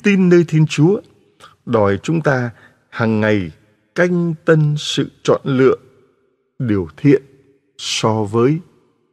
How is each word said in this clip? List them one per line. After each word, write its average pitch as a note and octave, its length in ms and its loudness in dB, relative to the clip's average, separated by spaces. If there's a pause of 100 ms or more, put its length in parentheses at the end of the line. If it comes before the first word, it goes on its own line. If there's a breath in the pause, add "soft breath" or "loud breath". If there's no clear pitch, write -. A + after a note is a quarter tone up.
tin F#3+ 260 2
nơi F3 200 4
Thiên D#3 180 2
Chúa F3+ 340 0 (680 soft breath)
đòi G2+ 360 0
chúng D#3+ 180 -2
ta B2+ 300 -2 (380 soft breath)
hàng A2+ 320 -2
ngày G#2 300 -2 (440)
canh F3 400 -2 (100)
tân D3+ 340 2
sự - 320 -6 (120)
chọn - 220 0
lựa C3 320 2 (840)
điều G2+ 380 -4
thiện - 260 2 (560)
so A2 460 -4
với A#2+ 340 0 (540)